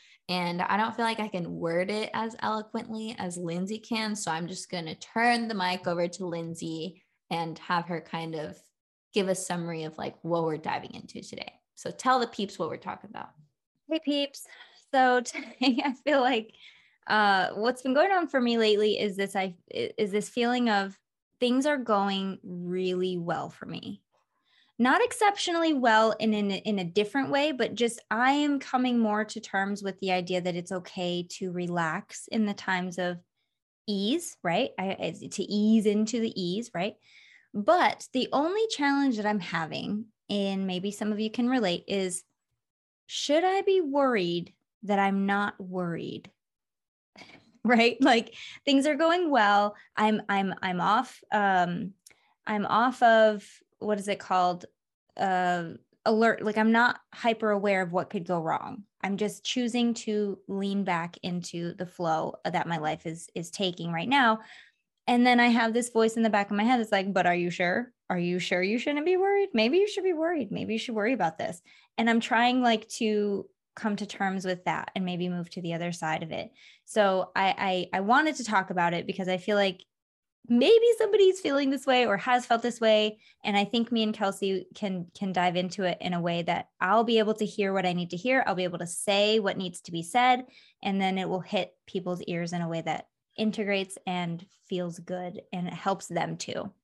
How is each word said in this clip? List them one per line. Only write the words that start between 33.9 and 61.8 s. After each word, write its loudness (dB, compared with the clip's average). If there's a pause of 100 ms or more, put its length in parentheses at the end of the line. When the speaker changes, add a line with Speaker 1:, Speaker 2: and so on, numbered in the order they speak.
Speaker 2:
right? 0
I, -4
I, -8
to -6
ease 4
into 0
the -4
ease, -4
right? -4 (580)
But 2
the 0
only 0
challenge 0
that -2
I'm 0
having, -6 (240)
and -2
maybe -4
some -4
of -4
you -2
can 0
relate, 0
is -4 (840)
should 0
I 2
be 2
worried 0 (300)
that 0
I'm 2
not -2
worried? -6 (880)
<laughs> -20 (420)
Right? 6
Like, 4 (280)
things 4
are 2
going 2
well. 4 (220)
I'm, 2
I'm, 0
I'm -2
off, 0
um, 2 (560)
I'm -2
off 2
of, 6 (340)
what -2
is -8
it 0
called? 0 (520)
Uh, 0 (340)
alert. 4
Like, -2
I'm 4
not 4 (120)
hyper 0
aware 2
of -4
what -2
could -6
go 0
wrong. -4 (200)
I'm -2
just -4
choosing 0
to -2
lean -2
back -4
into -6
the -8